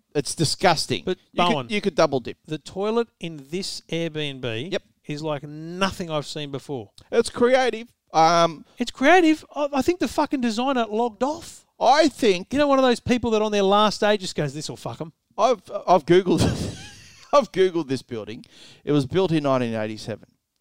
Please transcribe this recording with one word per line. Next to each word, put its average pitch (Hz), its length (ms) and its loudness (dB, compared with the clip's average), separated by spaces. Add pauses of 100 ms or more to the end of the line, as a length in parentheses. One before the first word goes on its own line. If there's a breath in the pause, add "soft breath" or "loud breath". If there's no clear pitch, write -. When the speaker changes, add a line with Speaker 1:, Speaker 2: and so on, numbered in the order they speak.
(140)
Speaker 1:
It's - 220 -4
disgusting. 156 680 0
Speaker 2:
But, 185 140 -4 (140)
Speaker 1:
You 185 120 -2
could, 175 80 2
Speaker 2:
Bowen, 135 180 -2
Speaker 1:
you 208 100 -2
could 196 160 -2
double 143 240 2
dip. 117 160 -10 (100)
Speaker 2:
the 156 120 -8
toilet 220 500 -4 (100)
in 156 320 -14
this 185 400 -8
Airbnb 151 800 -6
Speaker 1:
Yep. 208 100 -6 (240)
Speaker 2:
is 147 160 -10
like 147 200 -6
nothing 170 680 -6
I've 151 160 -4
seen 147 240 -10
before. 135 400 -10 (200 soft breath)
Speaker 1:
It's 226 200 0
creative. 240 580 0 (240)
Um, 165 520 4 (140)
Speaker 2:
It's 240 120 -4
creative. 311 540 4 (100)
I, 285 200 -2
I 262 80 2
think 349 180 0
the 247 80 0
fucking 294 340 -2
designer 240 460 0
logged 220 340 -4
off. 302 420 -6 (160)
Speaker 1:
I 285 280 6
think 196 440 0
Speaker 2:
You 262 60 0
know, 294 80 4
one 269 120 4
of 262 60 4
those 247 160 2
people 240 320 0
that 214 100 2
on 214 100 0
their 202 100 2
last 202 380 2
day 208 180 2
just 185 180 -10
goes, 147 180 -2
"This'll 147 220 -10
fuck 120 240 -12
'em." 160 120 -12 (260)
Speaker 1:
I've, 220 240 2 (260)
I've 180 160 4
Googled, 175 380 4
<laughs> - 880 -6
I've 277 200 4
Googled 170 360 0
this 131 140 -4
building. 110 420 -12 (400 loud breath)
It - 80 -2
was 147 140 2
built 175 260 0
in 156 120 0
nineteen 127 300 0
eighty-seven. 110 540 -8 (320)